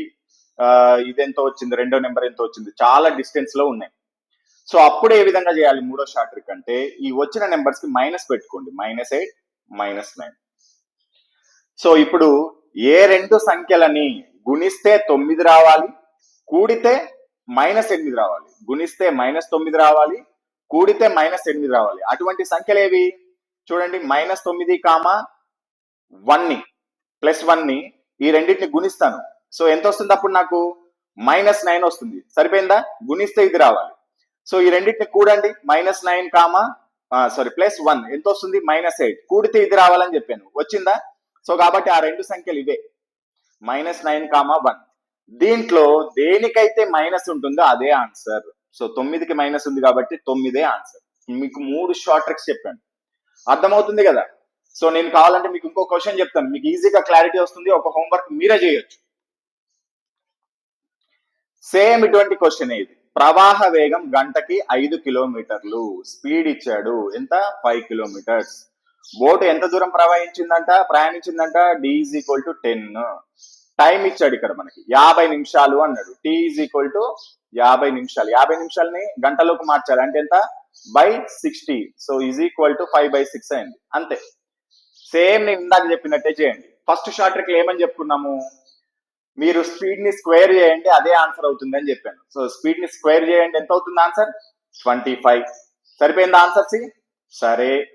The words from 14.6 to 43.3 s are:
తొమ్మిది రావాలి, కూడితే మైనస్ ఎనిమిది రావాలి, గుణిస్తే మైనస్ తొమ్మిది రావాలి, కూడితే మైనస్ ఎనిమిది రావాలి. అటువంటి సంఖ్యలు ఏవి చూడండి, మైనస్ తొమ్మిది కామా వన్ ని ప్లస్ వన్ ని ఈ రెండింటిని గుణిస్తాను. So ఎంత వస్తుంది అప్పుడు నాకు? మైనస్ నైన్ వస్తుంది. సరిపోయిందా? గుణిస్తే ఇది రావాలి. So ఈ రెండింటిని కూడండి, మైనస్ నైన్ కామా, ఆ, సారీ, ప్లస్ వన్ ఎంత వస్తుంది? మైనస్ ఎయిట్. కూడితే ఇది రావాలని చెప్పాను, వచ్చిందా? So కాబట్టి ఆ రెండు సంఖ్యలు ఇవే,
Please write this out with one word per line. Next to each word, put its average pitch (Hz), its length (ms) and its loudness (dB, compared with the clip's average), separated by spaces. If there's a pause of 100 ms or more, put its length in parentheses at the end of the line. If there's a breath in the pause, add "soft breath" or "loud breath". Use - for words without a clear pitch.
తొమ్మిది 151 420 0
రావాలి, 160 380 8 (640)
కూడితే 233 420 2 (640)
మైనస్ 196 380 0
ఎనిమిది 143 260 -6
రావాలి, - 260 -6 (220)
గుణిస్తే 165 380 -4 (120)
మైనస్ 147 340 -4
తొమ్మిది 160 300 -2
రావాలి, 151 340 2 (560)
కూడితే 208 340 2 (120)
మైనస్ 165 320 -4
ఎనిమిది 143 260 -6
రావాలి. 98 240 -2 (100)
అటువంటి 185 400 -6
సంఖ్యలు 202 360 0
ఏవి 180 160 2 (680)
చూడండి, 175 300 -6 (120)
మైనస్ 170 380 -4
తొమ్మిది 175 260 -4 (120)
కామా 165 280 2 (1120)
వన్ 349 220 2
ని 240 80 -6 (640)
ప్లస్ 156 280 0
వన్ 160 200 2
ని 135 80 -4 (460)
ఈ 151 120 2
రెండింటిని 180 400 0
గుణిస్తాను. 165 420 -2 (380)
So 165 60 -6 (120)
ఎంత 160 160 -2
వస్తుంది 202 260 0
అప్పుడు 196 220 -2
నాకు? 175 220 0 (680)
మైనస్ 202 400 2
నైన్ 175 200 0
వస్తుంది. 113 300 -10 (180)
సరిపోయిందా? 190 420 2 (300)
గుణిస్తే 196 400 -2
ఇది 165 160 -2
రావాలి. 101 280 2 (580)
So - 40 -4 (120)
ఈ - 80 4
రెండింటిని 208 420 -2
కూడండి, 208 340 4 (200)
మైనస్ 180 380 0
నైన్ 180 280 -2
కామా, 170 260 4 (520)
ఆ, 127 40 0 (160)
సారీ, 123 240 -4
ప్లస్ 196 200 0 (100)
వన్ 139 120 2 (140)
ఎంత 156 180 -8
వస్తుంది? 196 280 -4 (100)
మైనస్ 165 360 -2
ఎయిట్. 107 140 -6 (120)
కూడితే 214 340 2
ఇది 196 160 0
రావాలని 180 340 4
చెప్పాను, - 300 -10 (140)
వచ్చిందా? 202 360 -2 (520)
So 175 40 -2 (100)
కాబట్టి 185 340 2
ఆ - 100 4
రెండు 175 240 -6
సంఖ్యలు 175 340 -8
ఇవే, 151 140 -4 (920)